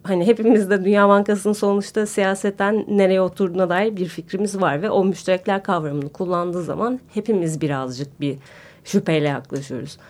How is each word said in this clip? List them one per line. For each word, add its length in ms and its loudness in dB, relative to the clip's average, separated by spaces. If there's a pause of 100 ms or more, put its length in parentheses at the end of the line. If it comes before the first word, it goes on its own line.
hani 240 0
hepimiz 440 4
de 140 2
Dünya 240 6
Bankası'nın 460 4
sonuçta 520 0
siyaseten 840 0
nereye 320 4
oturduğuna 480 0
dair 280 0
bir 100 -4
fikrimiz 540 -6
var 220 0
ve 80 -2
o 140 2
müşterekler 580 -2
kavramını 460 -2
kullandığı 540 -4
zaman 380 -4 (140)
hepimiz 460 -2
birazcık 600 -6
bir 160 -4 (480)
şüpheyle 440 0
yaklaşıyoruz. 720 -8 (120)